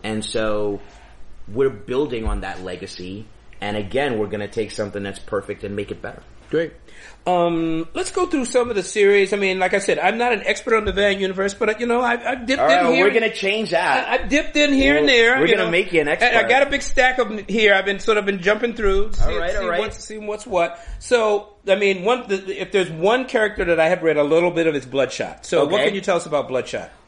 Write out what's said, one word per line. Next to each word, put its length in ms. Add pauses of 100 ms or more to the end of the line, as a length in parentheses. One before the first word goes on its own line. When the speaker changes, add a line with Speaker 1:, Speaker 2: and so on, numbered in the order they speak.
Speaker 1:
And 200
so 580 (640)
we're 220
building 560
on 160
that 220
legacy. 640 (360)
And 160
again, 400
we're 100
gonna 200
take 240
something 320
that's 160
perfect 440
and 120
make 160
it 100
better. 220 (260)
Speaker 2:
Great. 240 (540)
Um, 680
let's 160
go 160
through 180
some 240
of 60
the 80
series. 500
I 40
mean, 220
like 140
I 60
said, 180
I'm 220
not 120
an 140
expert 300
on 100
the 60
Valiant 300
universe, 340
but, 240
you 80
know, 140
I, 300
I 40
dipped 260
Speaker 1:
All 60
right, 180
Speaker 2:
in 80
here. 120
Speaker 1:
we're 80
gonna 200
change 380
that. 360
Speaker 2:
I, 160
I 40
dipped 280
in 180
here 240
and 100
Speaker 1:
We're, 40
Speaker 2:
there, 280
Speaker 1:
we're 80
Speaker 2:
you 80
Speaker 1:
gonna 100
Speaker 2:
know. 60
Speaker 1:
make 200
you 100
an 60
Speaker 2:
I, 40
I 40
Speaker 1:
expert. 340
Speaker 2:
got 180
a 20
big 140
stack 340
of 140
'em 160
here. 260
I've 120
been 140
sort 180
of 80
been 160
jumping 340
through, 300
Speaker 1:
All 80
Speaker 2:
see, 240
Speaker 1:
right, 180
all 60
Speaker 2:
see 60
Speaker 1:
right. 120
Speaker 2:
what's, 260
seeing 220
what's 180
what. 340 (200)
So, 540 (140)
I 80
mean, 280
one, 240
the, 340
if 100
there's 200
one 340
character 400
that 140
I 100
have 140
read 140
a 60
little 280
bit 160
of, 80
it's 100
Bloodshot. 640
So 180
what 100
Speaker 1:
Okay. 100
Speaker 2:
can 100
you 60
tell 160
us 100
about 200
Bloodshot? 440 (160)